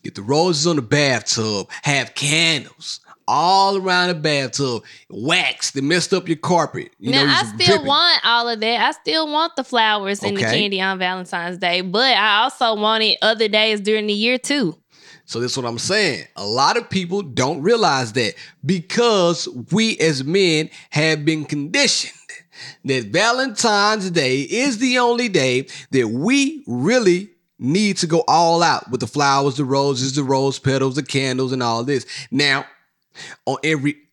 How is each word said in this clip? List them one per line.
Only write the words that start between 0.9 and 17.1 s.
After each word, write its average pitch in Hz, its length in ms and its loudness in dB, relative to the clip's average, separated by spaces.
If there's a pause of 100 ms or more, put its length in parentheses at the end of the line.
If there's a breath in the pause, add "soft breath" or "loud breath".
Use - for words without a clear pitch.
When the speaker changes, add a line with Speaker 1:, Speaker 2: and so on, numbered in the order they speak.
Speaker 1:
have 139 320 -2
candles 156 840 -2 (260 loud breath)
all 190 500 2
around 180 320 0
the 180 60 0
bathtub, 139 720 -2 (260 loud breath)
wax, 135 640 -2
they 139 80 -4
messed 165 340 0
up 180 140 -4
your 160 80 0
carpet. 160 640 -2
You 165 100 -6
Speaker 2:
Now, 269 160 2
Speaker 1:
know, 277 60 2
Speaker 2:
I 349 80 2
Speaker 1:
it's - 100 -4
Speaker 2:
still 359 240 -2
Speaker 1:
dripping. 302 140 0
Speaker 2:
want 311 360 2
all 233 240 2
of 226 120 -4
that. 220 200 0
I 262 120 2
still 311 380 -2
want 320 260 -2
the 262 80 -4
flowers 208 580 0
and 202 140 -2
the 208 100 0
Speaker 1:
Okay. 220 140 0
Speaker 2:
candy 202 200 -2
on 190 200 -2
Valentine's 180 580 -6
Day, 180 220 0
but 214 360 2
I 208 280 2
also 247 360 0
want 220 220 0
it 214 180 0
other 220 280 2
days 214 320 0
during 214 260 0
the 208 80 0
year, 240 240 0
too. 254 400 -2 (460 loud breath)
Speaker 1:
So - 160 -8
that's 123 160 -4
what 123 100 -4
I'm 117 120 -6
saying. 175 480 -2 (100)
A 101 100 -10
lot 139 320 2
of 233 100 -6
people 190 340 -2